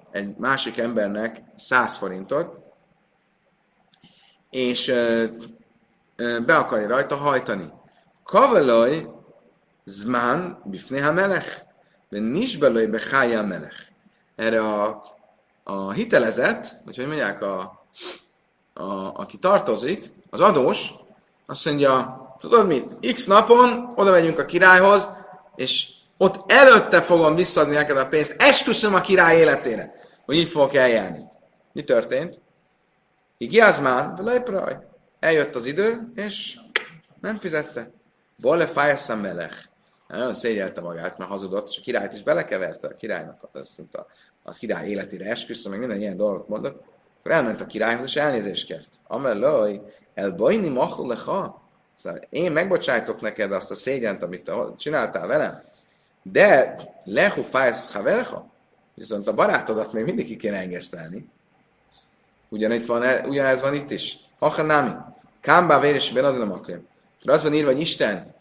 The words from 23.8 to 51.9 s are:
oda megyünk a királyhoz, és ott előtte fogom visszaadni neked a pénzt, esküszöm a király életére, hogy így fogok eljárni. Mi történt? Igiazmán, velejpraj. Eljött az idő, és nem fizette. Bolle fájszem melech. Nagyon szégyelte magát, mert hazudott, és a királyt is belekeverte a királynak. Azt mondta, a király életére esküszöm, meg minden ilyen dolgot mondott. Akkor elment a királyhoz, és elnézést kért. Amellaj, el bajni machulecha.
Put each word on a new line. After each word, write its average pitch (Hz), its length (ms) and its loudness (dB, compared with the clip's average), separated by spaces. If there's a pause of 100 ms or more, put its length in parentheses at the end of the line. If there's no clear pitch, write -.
oda 196 160 4
megyünk 165 280 4
a 143 60 -2
királyhoz, 185 640 6 (460)
és - 340 -4 (280)
ott - 360 2
előtte 233 480 10
fogom 165 340 4
visszaadni 160 400 2
neked 147 220 0
a 135 100 0
pénzt, 151 360 0
esküszöm 240 520 6
a 180 60 6
király 170 380 6
életére, 131 560 2 (300)
hogy 139 120 -2
így 165 120 2
fogok 143 260 2
eljárni. 110 500 2 (480)
Mi 151 120 -10
történt? 135 560 -2 (960)
Igiazmán, 143 800 2
velejpraj. 220 640 -4 (420)
Eljött 156 340 2
az 120 120 -8
idő, 214 480 -4
és 202 420 -10 (640)
nem 208 160 -8
fizette. 151 540 -8 (460)
Bolle 160 300 2
fájszem 139 540 -2
melech. 87 360 -10 (520)
Nagyon 117 260 -8
szégyelte 101 460 -6
magát, 85 380 -10
mert 92 120 -12
hazudott, 98 380 -8
és - 100 -12
a - 40 -20
királyt 104 300 -6
is 107 100 -16
belekeverte 92 640 -4
a - 100 -12
királynak. - 560 -12
Azt - 260 -18
mondta, - 280 -18 (360)
a - 100 -16
király 98 360 -8
életére 98 420 -8
esküszöm, 117 400 -10
meg 98 100 -10
minden 113 200 -6
ilyen 101 160 -8
dolgot 101 320 -4
mondott. 127 360 -10 (340)
Akkor - 140 -4
elment 123 280 0
a - 60 -12
királyhoz, 117 380 -4
és 135 120 -8
elnézést 113 500 -4
kért. 78 220 -16 (180)
Amellaj, 113 760 -2 (340)
el 98 160 -4
bajni 156 380 0
machulecha. 143 920 -6 (320)